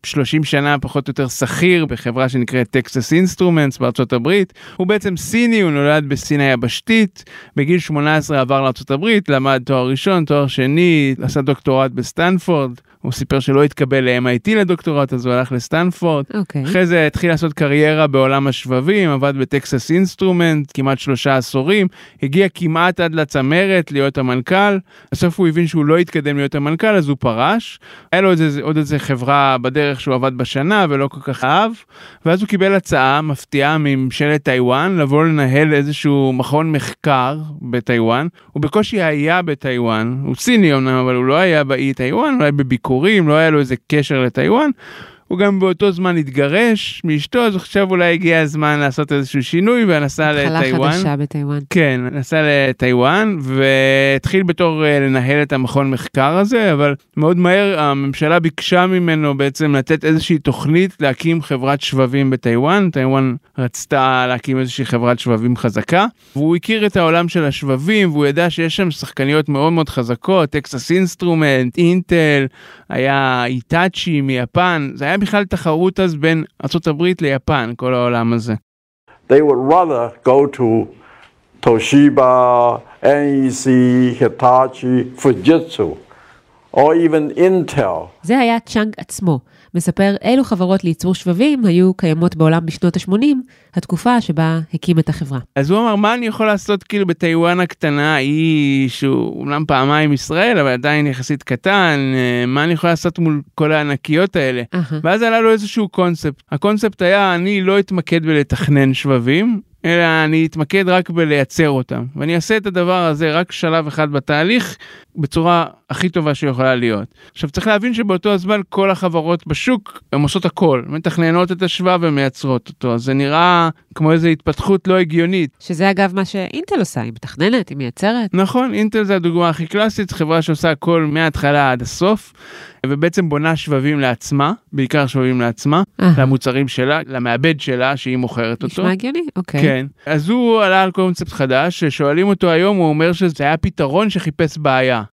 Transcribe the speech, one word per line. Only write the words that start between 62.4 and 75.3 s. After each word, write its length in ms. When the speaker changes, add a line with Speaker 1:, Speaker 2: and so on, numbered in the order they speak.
Speaker 1:
טיואן 440
רצתה 720
להקים 300
איזושהי 260
חברת 340
שבבים 380
חזקה, 500
והוא 200
הכיר 300
את 100
העולם 320
של 160
השבבים, 680
והוא 140
ידע 240
שיש 260
שם 140
שחקניות 580
מאוד 240
מאוד 160
חזקות, 640
טקסס 400
אינסטרומנט, 880
אינטל, 680
היה 580
איטאצ'י 760
מיפן, 720
זה 100
היה 180
בכלל 220